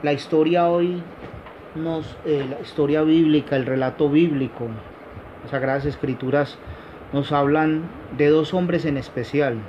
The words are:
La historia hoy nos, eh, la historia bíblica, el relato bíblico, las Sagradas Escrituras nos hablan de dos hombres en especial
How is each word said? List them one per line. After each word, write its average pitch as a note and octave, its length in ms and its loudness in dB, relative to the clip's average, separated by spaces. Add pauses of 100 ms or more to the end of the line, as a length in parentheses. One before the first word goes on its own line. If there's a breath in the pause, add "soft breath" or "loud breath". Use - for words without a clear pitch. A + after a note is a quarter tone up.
La D3 80 2
historia D#3+ 560 2
hoy F3 340 2 (720)
nos, D#3+ 500 -6
eh, C#3+ 240 0
la C#3 100 -8
historia D3+ 440 0
bíblica, D#3 520 4
el C3 100 2
relato C3 440 0
bíblico, C#3 580 2 (760)
las B2+ 100 -12
Sagradas C3+ 340 -2
Escrituras C3+ 720 -2 (560 loud breath)
nos C#3 180 0
hablan D#3 520 2 (340)
de D3 100 4
dos D#3 260 4
hombres F3 300 0
en C#3+ 140 0
especial B2+ 720 -2